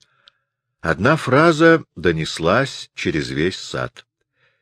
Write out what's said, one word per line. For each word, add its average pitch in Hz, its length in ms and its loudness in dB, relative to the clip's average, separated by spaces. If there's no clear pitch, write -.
Одна 92 340 0
фраза 160 680 4
донеслась 85 1000 -2
через 76 360 -4
весь 76 280 -2
сад. - 460 -10